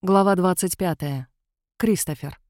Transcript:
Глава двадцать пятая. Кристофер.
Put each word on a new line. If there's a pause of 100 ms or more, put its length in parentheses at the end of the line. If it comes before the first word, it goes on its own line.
Глава
двадцать
пятая. (480)
Кристофер.